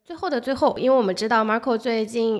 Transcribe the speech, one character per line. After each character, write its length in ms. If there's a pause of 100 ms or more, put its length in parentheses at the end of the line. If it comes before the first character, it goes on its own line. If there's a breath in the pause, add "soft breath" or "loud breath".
最 120
后 140
的 100
最 140
后， 240
因 120
为 60
我 60
们 120
知 140
道 160
Marco 340
最 280
近 340